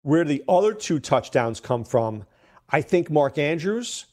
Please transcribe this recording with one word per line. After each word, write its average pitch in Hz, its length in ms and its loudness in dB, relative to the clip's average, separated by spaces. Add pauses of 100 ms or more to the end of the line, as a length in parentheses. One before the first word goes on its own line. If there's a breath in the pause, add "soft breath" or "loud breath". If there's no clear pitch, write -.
Where 160 240 2
the 143 240 -2
other 196 240 4
two 180 260 -4
touchdowns 120 640 0
come 120 240 -4
from, 110 400 -2 (460 soft breath)
I 151 100 2
think 175 300 0
Mark 143 260 2
Andrews 170 760 -4